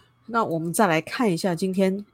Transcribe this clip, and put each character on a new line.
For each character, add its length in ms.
那 180
我 140
们 140
再 140
来 140
看 320
一 40
下 180
今 180
天， 420